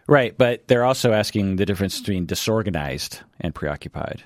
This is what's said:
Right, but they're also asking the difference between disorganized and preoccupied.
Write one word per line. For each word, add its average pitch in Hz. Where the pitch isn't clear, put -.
Right, 135
but 123
they're 120
also 127
asking 104
the 98
difference 95
between 92
disorganized 87
and 85
preoccupied. -